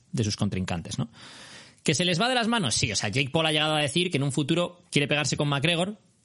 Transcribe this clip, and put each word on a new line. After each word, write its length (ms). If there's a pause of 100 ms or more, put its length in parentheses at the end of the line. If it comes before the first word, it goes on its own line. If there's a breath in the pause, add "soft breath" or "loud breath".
(100)
de 140
sus 120
contrincantes, 640
¿no? 120 (720 loud breath)
¿Que 120
se 100
les 160
va 80
de 60
las 140
manos? 260
Sí, 180
o 40
sea, 120
Jake 220
Paul 160
ha 60
llegado 220
a 60
decir 300
que 80
en 60
un 80
futuro 580
quiere 180
pegarse 300
con 100
McGregor. 480 (280)